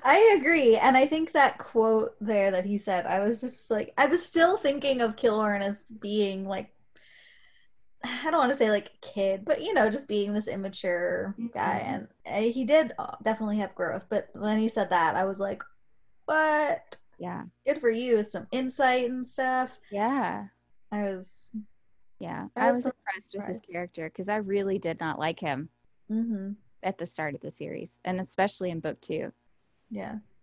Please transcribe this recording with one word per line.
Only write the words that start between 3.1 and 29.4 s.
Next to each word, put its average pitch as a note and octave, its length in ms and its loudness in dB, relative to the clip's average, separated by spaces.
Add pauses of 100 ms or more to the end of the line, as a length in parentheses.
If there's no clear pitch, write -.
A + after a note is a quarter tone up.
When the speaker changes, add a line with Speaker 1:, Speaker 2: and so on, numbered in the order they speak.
Speaker 1:
was G#3+ 200 0
just - 320 -8
like, G#3 260 -4
I C#4 80 6
was F4 180 0
still E4+ 320 4
thinking C#4 440 0
of A3 160 0
Killorn G#3+ 460 0
as G3+ 200 -4 (180)
being, G3 460 -2
like, G3 260 -8 (1300)
I B3 260 -4
don't E4 80 2
wanna C4+ 160 4
say, A3+ 160 4
like, G#3 160 2
a - 200 -20
kid, G3 380 -2
but, - 180 0
you G4+ 120 -4
know, A3 160 4
just G3 160 -6
being G#3 260 0
this G#3 140 -2
immature F#3+ 880 -4 (180)
guy. - 320 -2
Speaker 2:
Mm-hmm. - 200 -6 (220)
Speaker 1:
And, G#3 200 -2
uh, A#3+ 60 2
he B3+ 120 -2
did, D4 360 4
uh, - 240 -8
definitely G#3+ 340 0
have G3 160 -4
growth. F3+ 340 -4
But G#3 260 -2
when G#3+ 260 -2
he A3 80 2
said G#3 220 -2
that, E3 260 2
I F#3 80 2
was G3 160 -4
like, G3 240 -6 (640)
"What?" D4+ 680 0 (220)
Speaker 2:
Yeah. F3 240 -8 (240)
Speaker 1:
Good D4+ 140 0
for A#3+ 100 4
you A#3+ 260 0
with G#3 140 0
some - 220 -8
insight B3+ 580 2
and B3+ 160 -6
stuff. B3+ 440 -2 (200)
Speaker 2:
Yeah. G#3 540 -2 (480)
Speaker 1:
I G#3 100 -4
was F#3+ 540 -10 (640)
Speaker 2:
Yeah. F#3 260 -10 (100)
Speaker 1:
I A#3 80 0
Speaker 2:
I - 40 6
Speaker 1:
was C4 80 4
Speaker 2:
was B3 80 -2
Speaker 1:
pleasantly B3+ 160 -4
Speaker 2:
impressed F#3+ 340 -12
with G3+ 120 -8
his - 100 -6
Speaker 1:
surprised. G3 160 -16
Speaker 2:
character E3+ 380 -8
'cause F#3+ 180 -8
I G#3 80 -2
really G3 420 -2
did E3 220 -4
not D#3+ 180 -4
like E3 220 -4
him D3 280 -4 (420)
Speaker 1:
Mm-hmm. G#3+ 420 -2 (320)
Speaker 2:
at F#3+ 140 -4
the F3 80 -6
start D3+ 280 -6
of - 60 -12
the D3+ 120 -10
series, - 380 -12 (140)
and F#3 160 -4
especially F#3 500 -2
in E3 100 -6
book - 200 -6
two. - 320 -6 (580)